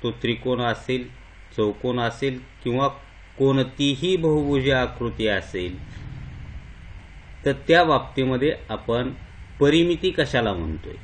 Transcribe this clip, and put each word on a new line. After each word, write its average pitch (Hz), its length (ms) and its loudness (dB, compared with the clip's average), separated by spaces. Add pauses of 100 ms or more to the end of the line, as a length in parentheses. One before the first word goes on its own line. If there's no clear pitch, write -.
तो 123 100 -2
त्रिकोण 120 500 -2
असेल, 123 460 -2 (480)
चौकोन 117 440 0
असेल 123 400 -2 (220)
किंवा 127 260 2 (500)
कोणतीही 135 800 2
बहुभुज 143 540 2
आकृती 120 560 0
असेल, 92 560 -2 (1600)
तर 143 80 2 (160)
त्या 170 160 8
बाबतीमध्ये 131 720 2 (140)
आपण 120 420 -2 (480)
परिमिती 170 500 4
कशाला 127 420 0
म्हणतोय. 80 500 -6